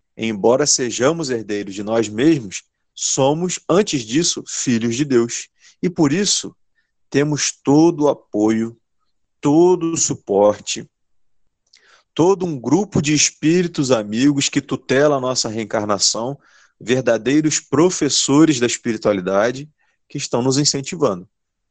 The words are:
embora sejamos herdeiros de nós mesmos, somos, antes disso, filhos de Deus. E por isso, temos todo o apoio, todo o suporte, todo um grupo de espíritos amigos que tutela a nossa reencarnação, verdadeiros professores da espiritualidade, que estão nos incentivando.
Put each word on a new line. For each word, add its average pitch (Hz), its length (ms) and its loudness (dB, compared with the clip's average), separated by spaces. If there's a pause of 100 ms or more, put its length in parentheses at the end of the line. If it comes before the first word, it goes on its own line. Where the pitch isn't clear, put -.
(160)
embora 113 500 0
sejamos 131 640 -2
herdeiros 101 440 -6
de 104 80 -10
nós 110 260 -2
mesmos, 117 560 -2 (300)
somos, 156 720 -2
antes 165 340 0
disso, 117 440 -2
filhos 117 500 -2
de 143 80 0
Deus. 120 440 0 (340)
E 180 60 0
por 165 240 0
isso, 170 440 -2 (520)
temos 143 440 -2
todo 151 520 2
o 143 40 4
apoio, 113 680 -2 (640)
todo 165 520 4
o 165 40 -4
suporte, 104 920 0 (1200)
todo 180 320 2
um 160 140 -4
grupo 170 420 0
de 151 140 0
espíritos 156 800 0
amigos 123 560 0
que 139 120 -4
tutela 139 560 0
a 135 40 -4
nossa 127 280 -4
reencarnação, 107 880 -4 (420)
verdadeiros 123 840 0
professores 151 1000 2
da 120 80 0
espiritualidade, 110 1040 -2 (380)
que - 100 -10
estão 131 240 -4
nos 131 160 0
incentivando. 139 680 -2 (440)